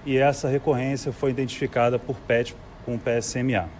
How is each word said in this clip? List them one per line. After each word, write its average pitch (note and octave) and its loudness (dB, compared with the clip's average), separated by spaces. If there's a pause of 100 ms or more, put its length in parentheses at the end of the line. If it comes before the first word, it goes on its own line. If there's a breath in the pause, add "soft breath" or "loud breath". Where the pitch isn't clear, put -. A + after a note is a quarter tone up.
e C3+ 2
essa C#3 4
recorrência C3+ 0
foi C3+ 0
identificada B2 0
por A#2+ -4
pet A#2+ 0 (280)
com A#2+ -4
P B2 -2
S A#2 -2
M B2 0
A. E2+ 0 (120)